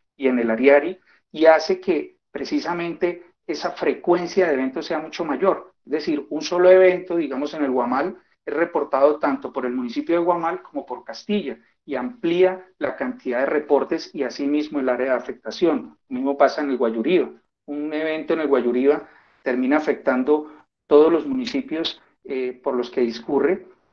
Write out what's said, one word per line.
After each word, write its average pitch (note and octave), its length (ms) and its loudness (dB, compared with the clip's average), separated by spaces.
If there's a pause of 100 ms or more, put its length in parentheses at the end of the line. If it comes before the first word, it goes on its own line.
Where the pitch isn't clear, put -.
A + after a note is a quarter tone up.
(160)
y C3+ 120 -4
en B2 100 2
el A2+ 120 0
Ariari, C#3+ 480 4 (320)
y D#3 160 2
hace D#3+ 340 4
que - 380 -4 (120)
precisamente E3+ 920 -4 (220)
esa E3 240 -6
frecuencia F3 800 0
de C#3+ 60 2
eventos C3+ 300 -2
sea D#3+ 140 -4
mucho D#3+ 260 -8
mayor. D#3+ 480 -2 (140)
Es B2+ 60 -6
decir, D3 360 -4
un D3+ 140 -6
solo F3+ 280 4
evento, F3+ 460 6
digamos, D3 380 -4
en D3+ 100 -2
el C3+ 60 0
Guamal, B2+ 460 -2 (280)
es D3 100 -8
reportado D3+ 640 2
tanto C3+ 320 -2
por B2+ 140 -4
el B2 60 -2
municipio C3+ 440 -2
de E3+ 80 0
Guamal F3 380 -2
como - 220 -12
por - 200 -14
Castilla, E3+ 540 -6 (260)
y C#3 120 -8
amplía E3+ 680 0 (140)
la C#3 160 -4
cantidad B2 460 -4
de C#3 60 2
reportes C3 680 0
y D3 80 -6
asimismo D3 560 -4
el C3 100 -2
área B2+ 240 0
de B2 60 0
afectación. B2+ 800 -4 (100)
Lo C3+ 60 -8
mismo C3+ 220 -2
pasa C#3 260 2
en C#3+ 80 -2
el C3 60 0
Guayuriba. A#2 540 0 (360)
Un D3 260 -8
evento D#3 420 -4
en D#3+ 60 -2
el D3+ 60 -2
Guayuriba C3 640 2 (340)
termina C3 360 0
afectando C#3+ 760 0 (340)
todos D3+ 260 8
los D3+ 140 0
municipios, C#3 760 -4 (220)
eh, B2+ 400 -6
por C3+ 120 -2
los B2 140 -2
que - 120 -4
discurre, C3+ 640 0 (260)